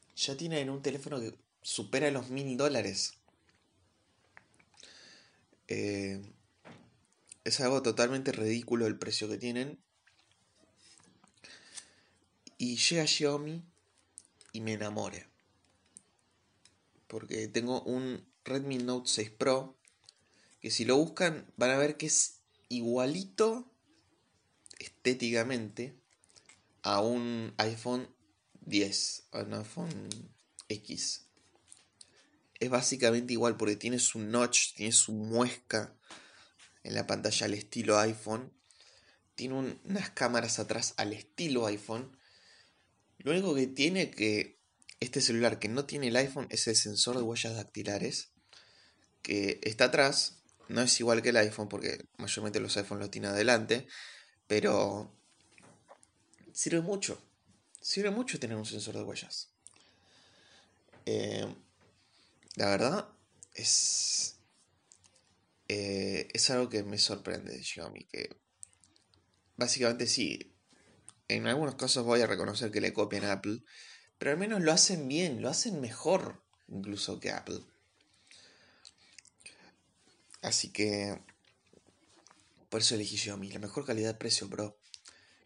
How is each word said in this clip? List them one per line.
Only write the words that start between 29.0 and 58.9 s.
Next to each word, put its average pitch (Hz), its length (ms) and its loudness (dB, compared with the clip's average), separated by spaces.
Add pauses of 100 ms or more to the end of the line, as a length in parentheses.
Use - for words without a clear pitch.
a 117 80 -6
un 104 140 -6
iPhone 107 560 -8 (580)
X. - 600 -8 (1300)
Es 127 100 0
básicamente 123 640 4
igual 117 220 4
porque 104 200 2
tiene 120 240 -2
su - 200 2
notch, 120 540 4
tiene 107 180 -2
su - 220 6
muesca 110 800 0 (880)
en - 120 -6
la 110 100 -2
pantalla 107 400 0
al 104 80 0
estilo 104 460 2
iPhone. 110 520 0 (840)
Tiene 127 180 -6
un, 135 320 -4
unas 190 240 -2
cámaras 120 500 0
atrás 110 380 -2
al 104 160 -2
estilo 123 540 -2
iPhone. 113 500 -6 (1000)
Lo 135 120 0
único 180 240 4
que 131 120 4
tiene 151 440 2
que 107 460 0 (420)
este 127 220 0
celular 117 380 4
que 107 100 -2
no 135 160 -2
tiene 143 220 -4
el 117 80 2
iPhone 135 340 2
es - 180 0
el 113 80 2
sensor 107 420 2
de 123 60 0
huellas 113 320 -2
dactilares, 107 760 -4 (920)
que 101 420 0
está 110 220 4
atrás. 147 540 2 (300)
No 113 120 0
es 123 180 4
igual 117 220 4
que 120 80 2
el 117 80 6
iPhone, 107 320 2
porque - 380 -6 (100)
mayormente 104 420 -4
los 107 180 -2
iPhones 101 260 -4
lo 101 80 -8
tienen 104 200 -4
adelante, 110 560 4 (600)
pero 104 680 0 (1400)
sirve 165 280 0
mucho. 196 400 -4 (600)
Sirve 202 280 0
mucho 254 300 -4
tener 113 180 -4
un 107 80 -4
sensor 107 300 -8